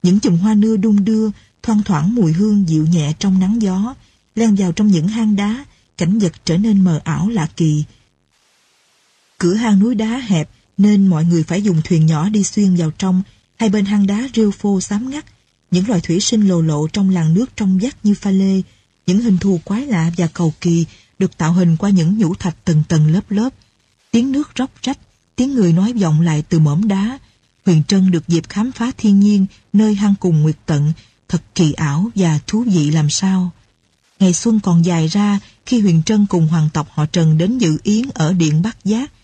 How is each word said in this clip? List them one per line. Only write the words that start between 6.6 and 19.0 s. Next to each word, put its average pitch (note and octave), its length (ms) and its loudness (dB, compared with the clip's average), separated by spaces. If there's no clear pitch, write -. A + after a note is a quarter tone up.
mờ E3+ 220 2
ảo D#3+ 260 -2
lạ G3 180 -2
kỳ. D3+ 260 0
Cửa F3+ 160 0
hang G#3+ 260 2
núi A3+ 160 2
đá A3 220 -4
hẹp G3+ 320 -2
nên G3 300 4
mọi D#3+ 180 2
người E3+ 180 2
phải E3+ 180 -4
dùng F3+ 220 0
thuyền D#3+ 220 2
nhỏ D#3+ 240 0
đi G#3+ 140 0
xuyên F#3+ 320 0
vào E3 160 -2
trong. F#3 300 -2
Hai A3+ 140 -2
bên G3+ 160 0
hang G3+ 220 0
đá G#3+ 280 -4
rêu G#3+ 160 2
phô G3 300 -2
xám G#3+ 280 -6
ngắt, D4 160 -10
những F3+ 160 0
loài G3+ 140 0
thủy E3+ 180 -2
sinh G#3+ 280 0
lồ F3 140 2
lộ D#3 260 -2
trong F#3+ 220 0
làn E3 240 0
nước G#3+ 120 0
trong F#3+ 260 0
vắt B3+ 240 -6
như G3+ 100 2
pha G3 160 -4
lê, F#3+ 300 0